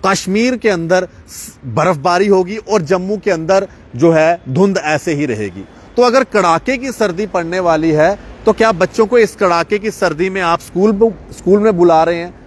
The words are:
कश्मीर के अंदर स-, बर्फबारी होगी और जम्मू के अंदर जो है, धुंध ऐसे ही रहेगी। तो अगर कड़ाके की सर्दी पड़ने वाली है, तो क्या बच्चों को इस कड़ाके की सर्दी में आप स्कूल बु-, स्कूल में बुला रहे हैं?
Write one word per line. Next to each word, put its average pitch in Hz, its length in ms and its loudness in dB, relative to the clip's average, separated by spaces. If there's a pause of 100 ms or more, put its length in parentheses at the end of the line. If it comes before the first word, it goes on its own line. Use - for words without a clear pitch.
कश्मीर 208 500 0
के 220 140 0
अंदर 180 380 0 (200)
स-, - 380 -18
बर्फबारी 170 600 0
होगी 190 280 0
और 208 260 -2
जम्मू 185 340 -2
के 202 140 -4
अंदर 185 380 0 (280)
जो 160 140 4
है, 165 380 2
धुंध 185 280 0
ऐसे 156 380 -2
ही 147 120 -2
रहेगी। 101 420 -8 (280)
तो 233 60 2
अगर 247 220 2
कड़ाके 185 520 0
की 254 160 -8
सर्दी 202 340 -2
पड़ने 175 340 -4
वाली 165 300 2
है, 160 280 2 (280)
तो 220 60 4
क्या 226 200 2
बच्चों 185 340 0
को 240 120 2
इस 214 180 2
कड़ाके 175 420 -2
की 214 120 -6
सर्दी 180 400 -2
में 190 100 -6
आप 170 200 0
स्कूल 202 320 0
बु-, 202 400 -2
स्कूल 196 280 0
में 214 160 2
बुला 170 280 4
रहे 170 120 -2
हैं? 175 180 -10 (120)